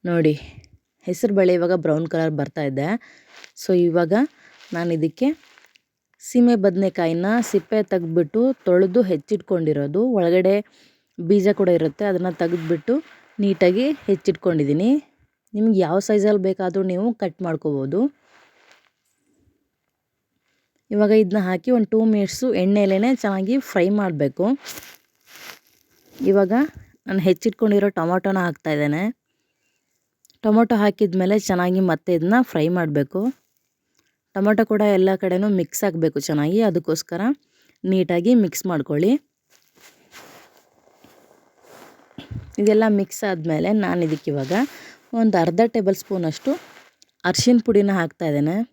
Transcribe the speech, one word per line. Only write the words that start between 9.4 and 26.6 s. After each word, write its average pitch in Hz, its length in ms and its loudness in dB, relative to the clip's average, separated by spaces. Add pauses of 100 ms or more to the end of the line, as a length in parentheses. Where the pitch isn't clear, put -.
ಒಳಗಡೆ 180 360 2 (680)
ಬೀಜ 185 300 2 (100)
ಕೂಡ 196 100 2 (100)
ಇರುತ್ತೆ, 160 320 -2
ಅದನ್ನು 180 220 -2 (100)
ತೆಗೆದ್ಬಿಟ್ಟು 170 520 -2 (480)
ನೀಟಾಗಿ 196 440 2 (220)
ಹೆಚ್ಚಿಟ್ಕೊಂಡಿದ್ದೀನಿ. 170 840 0 (640)
ನಿಮ್ಗೆ 214 320 2
ಯಾವ 160 100 -2 (120)
ಸೈಜಲ್ಲಿ 208 400 2
ಬೇಕಾದರೂ 190 340 -2 (100)
ನೀವು 185 140 -2 (160)
ಕಟ್ 185 240 -8
ಮಾಡ್ಕೋಬೋದು. 151 560 -4 (3000)
ಇವಾಗ 208 200 2 (120)
ಇದನ್ನ 196 260 0
ಹಾಕಿ 185 300 -4
ಒಂದು 220 160 -2
ಟೂ 220 60 2 (120)
ಮಿನಿಟ್ಸು 208 360 -2 (140)
ಎಣ್ಣೆಯಲ್ಲೇ 202 480 2 (140)
ಚೆನ್ನಾಗಿ 196 320 -2 (140)
ಫ್ರೈ 180 160 2 (160)
ಮಾಡಬೇಕು. 156 440 -2 (1800)
ಇವಾಗ 196 220 2 (540)